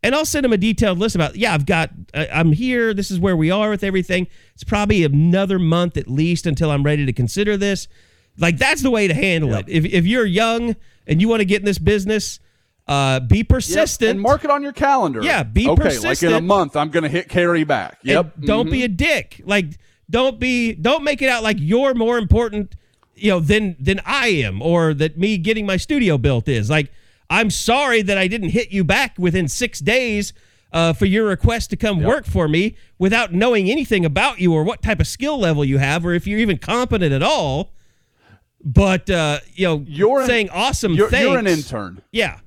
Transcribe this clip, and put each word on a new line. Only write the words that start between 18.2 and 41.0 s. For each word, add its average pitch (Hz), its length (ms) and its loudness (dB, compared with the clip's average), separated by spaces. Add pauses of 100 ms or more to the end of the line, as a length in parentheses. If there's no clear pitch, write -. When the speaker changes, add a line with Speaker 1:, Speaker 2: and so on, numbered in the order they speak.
Speaker 1:
don't 214 260 0
Speaker 2:
Mm-hmm. - 40 -2
Speaker 1:
be 254 120 0
a 247 40 0
dick. 233 560 -2
Like, 196 220 0 (440)
don't 247 300 0
be, 240 340 0
don't 247 300 0
make 285 200 -2
it 262 40 2
out 240 160 0
like 214 160 0
you're 240 360 2
more 233 240 0
important, 208 560 0 (400)
you 208 160 0
know, 180 100 2
than, 196 380 0
than 180 260 0
I 254 240 -2
am, 113 320 -2
or 165 320 2
that 156 240 -2
me 202 220 0
getting 214 260 -2
my 196 100 -2
studio 214 440 0
built 120 280 0
is. 113 220 -2
Like, 151 220 0 (380)
I'm 208 200 0
sorry 247 540 0
that 196 140 0
I 190 120 0
didn't 196 220 -4
hit 226 200 -2
you 190 140 0
back 220 340 0
within 175 300 0
six - 300 -6
days, 208 520 0 (400)
uh, 165 220 2
for 196 120 0
your 214 220 2
request 214 440 0
to 196 40 -4
come 208 220 -2
Speaker 2:
Yep. 160 100 0
Speaker 1:
work 262 180 0
for 175 220 0
me 175 300 0 (200)
without 196 360 0
knowing 202 360 2
anything 226 360 0
about 196 340 -2
you 180 140 4
or 156 100 2
what 202 180 -4
type 214 200 -2
of 156 60 0
skill 285 300 -4
level 160 280 0
you 135 120 0
have 147 280 0
or 175 80 0
if 175 120 -2
you're 208 140 -2
even 202 180 0
competent 220 540 -2
at 135 100 0
all. 180 520 -2 (880)
But, 185 460 2
uh, 151 300 0 (140)
you 185 140 0
know, 151 200 0
Speaker 2:
You're 208 340 2
an, 254 60 -2
Speaker 1:
saying, 226 240 0
"Awesome, 202 420 -2
Speaker 2:
you're, 196 200 2